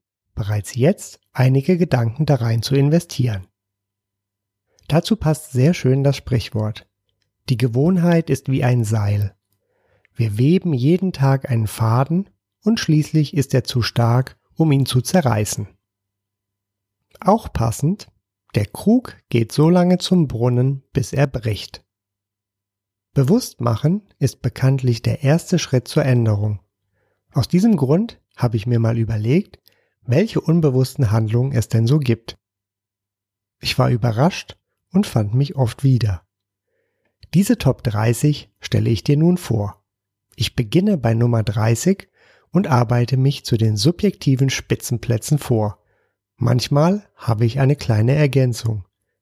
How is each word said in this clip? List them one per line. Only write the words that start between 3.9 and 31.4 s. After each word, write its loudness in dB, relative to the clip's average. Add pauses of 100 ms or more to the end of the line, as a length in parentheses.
Dazu 0
passt -4
sehr 4
schön 0
das 0
Sprichwort: -6 (640)
"Die 0
Gewohnheit 0
ist -4
wie -2
ein 2
Seil. -2 (840)
Wir -2
weben 2
jeden 0
Tag 0
einen -2
Faden -2 (340)
und 0
schließlich 0
ist -2
er 0
zu -2
stark, -2 (160)
um 2
ihn 2
zu 0
zerreißen." -2 (1500)
Auch 2
passend: -2 (440)
"Der 0
Krug 0 (140)
geht 0
so 2
lange 4
zum 0
Brunnen, 0 (120)
bis -4
er 0
bricht." -8 (1300)
Bewusst 0
machen -2 (100)
ist -2
bekanntlich 0
der -4
erste 2
Schritt -2
zur 0
Änderung. 0 (720)
Aus -2
diesem 2
Grund 0 (180)
habe -2
ich -6
mir 2
mal 0
überlegt, -2 (400)
welche 0
unbewussten 0
Handlungen 0